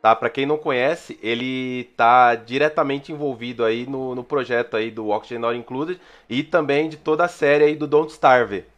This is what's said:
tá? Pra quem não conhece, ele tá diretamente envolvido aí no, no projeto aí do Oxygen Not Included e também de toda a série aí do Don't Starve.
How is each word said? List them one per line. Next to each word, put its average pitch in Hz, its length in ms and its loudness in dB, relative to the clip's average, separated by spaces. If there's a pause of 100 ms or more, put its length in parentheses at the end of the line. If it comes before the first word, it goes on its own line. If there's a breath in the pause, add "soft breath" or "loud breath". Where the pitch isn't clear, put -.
tá? 113 140 4
Pra 117 160 -4
quem 139 160 -4
não 151 100 -2
conhece, 151 640 -4
ele 127 640 -6 (120)
tá 120 380 6
diretamente 139 800 -2
envolvido 123 520 -6
aí 113 220 0
no, 131 300 -8
no 127 80 -10
projeto 120 520 -2
aí 110 140 -2
do 110 200 -8
Oxygen 107 280 -4
Not 117 180 -2
Included 139 460 -8 (260 soft breath)
e 123 140 -4
também 151 480 0
de 156 80 -14
toda 156 260 0
a 175 40 0
série 147 380 4
aí 151 100 2
do 151 100 -6
Don't 147 260 2
Starve. 120 540 2 (120)